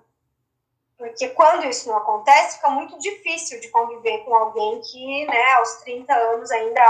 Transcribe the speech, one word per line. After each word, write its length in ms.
Porque 320
quando 380
isso 220
não 100
acontece, 580
fica 140
muito 280
difícil 640
de 80
conviver 560
com 100
alguém 460
que, 460
né, 260
aos 240
trinta 360
anos 380
ainda 400